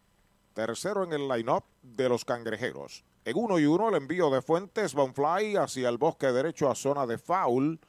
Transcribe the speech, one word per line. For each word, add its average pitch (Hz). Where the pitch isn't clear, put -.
tercero 135
en 170
el 143
line-up 131
de 127
los 123
cangrejeros. 110
En 117
uno 202
y 147
uno 180
el 202
envío 151
de 131
Fuentes, 170
va 143
un 131
fly 190
hacia 131
el 120
bosque 143
derecho 135
a 117
zona 139
de 117
foul. 160